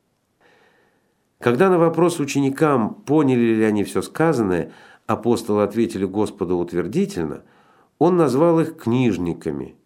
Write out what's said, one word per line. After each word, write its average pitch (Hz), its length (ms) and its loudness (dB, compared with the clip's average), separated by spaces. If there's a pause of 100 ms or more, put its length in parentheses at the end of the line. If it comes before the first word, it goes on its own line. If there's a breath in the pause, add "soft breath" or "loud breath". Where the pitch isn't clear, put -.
(1400 soft breath)
Когда 127 280 2
на 180 100 4
вопрос 165 420 2
ученикам, 135 760 0
поняли 131 600 2
ли 110 80 2
они 104 200 2
всё 98 160 -4
сказанное, 107 720 0 (340 loud breath)
апостолы 104 580 0
ответили 104 400 -2
Господу 95 520 -4
утвердительно, 85 840 -4 (560 soft breath)
он 180 180 2
назвал 165 440 2
их - 160 -4
книжниками, 87 960 -2 (120)